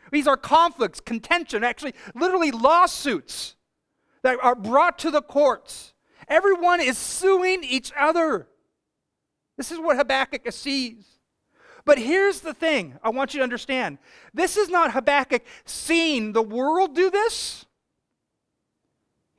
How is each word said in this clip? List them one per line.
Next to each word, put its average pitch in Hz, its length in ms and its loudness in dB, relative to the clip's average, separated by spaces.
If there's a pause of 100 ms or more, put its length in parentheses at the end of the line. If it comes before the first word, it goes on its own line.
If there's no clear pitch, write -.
(100)
These 285 160 -2
are 269 120 4
conflicts, 302 640 0
contention, 233 640 -4
actually 240 300 -6 (220)
literally 339 360 0
lawsuits 269 1040 0 (680)
that 254 200 0
are 254 120 4
brought 247 460 2
to 311 100 -4
the 285 100 0
courts. - 720 -2 (360)
Everyone 349 520 2
is 254 160 0
suing 370 680 0
each 254 360 -6
other. 302 500 0 (1080)
This 277 120 -10
is 330 80 -10
what 320 200 0
Habakkuk 269 520 -2
sees. 247 540 -8 (800)
But 285 140 6
here's 370 420 0
the 302 140 -8
thing 233 480 -2
I 226 80 0
want 262 240 -4
you 294 40 -6
to 262 60 0
understand. 240 540 -4 (340)
This 339 240 0
is 403 140 0
not 330 220 2
Habakkuk 262 500 0 (240)
seeing 302 680 -2
the 226 100 2
world 277 520 0
do 359 160 2
this. - 560 -4 (1700)